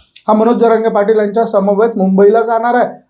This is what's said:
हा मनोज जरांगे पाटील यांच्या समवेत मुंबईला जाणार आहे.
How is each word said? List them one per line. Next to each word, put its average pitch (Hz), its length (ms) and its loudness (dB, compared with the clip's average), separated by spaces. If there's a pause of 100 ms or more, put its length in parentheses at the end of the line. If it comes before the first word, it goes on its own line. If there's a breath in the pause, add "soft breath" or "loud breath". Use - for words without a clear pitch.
(280 loud breath)
हा 214 40 2
मनोज 220 240 2
जरांगे 226 320 0
पाटील 214 300 0
यांच्या 208 260 -2
समवेत 202 520 0
मुंबईला 196 460 2
जाणार 233 320 -2
आहे. - 360 -4